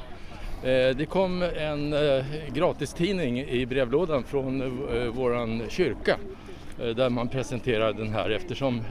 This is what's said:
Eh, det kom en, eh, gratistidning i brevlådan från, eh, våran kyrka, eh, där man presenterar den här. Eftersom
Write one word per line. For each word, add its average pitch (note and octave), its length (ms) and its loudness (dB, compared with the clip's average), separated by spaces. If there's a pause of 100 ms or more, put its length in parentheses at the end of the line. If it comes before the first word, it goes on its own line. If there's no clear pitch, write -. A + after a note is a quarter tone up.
(640)
Eh, C3 320 4
det D3 140 -2
kom F3+ 340 2
en, D3+ 500 0
eh, C#3 320 4 (280)
gratistidning D3+ 880 0
i C3 240 0
brevlådan C3 580 2
från, C3+ 380 -2
eh, B2+ 420 -2 (100)
våran A#2+ 560 0
kyrka, D#3+ 480 0 (640)
eh, B2 80 -2
där B2 200 2
man A#2+ 200 0
presenterar A2+ 640 0
den G#2+ 200 -4
här. G2 160 2
Eftersom A#2 600 0